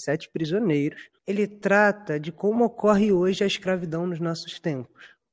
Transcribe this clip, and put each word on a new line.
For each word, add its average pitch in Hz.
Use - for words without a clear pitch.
sete 156
prisioneiros. 156
Ele 202
trata 202
de 156
como 220
ocorre 214
hoje 185
a 196
escravidão 175
nos 175
nossos 165
tempos. -